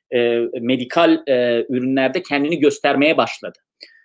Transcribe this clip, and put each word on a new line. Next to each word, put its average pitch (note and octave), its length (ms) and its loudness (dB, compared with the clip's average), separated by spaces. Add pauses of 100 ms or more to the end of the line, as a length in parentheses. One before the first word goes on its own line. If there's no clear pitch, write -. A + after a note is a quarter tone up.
(120)
e, A#2+ 260 0 (240)
medikal, C3+ 680 2
e, B2 420 0
ürünlerde C3 540 -2
kendini C#3+ 360 -2
göstermeye C#3+ 580 2
başladı. G#2 420 -6 (460)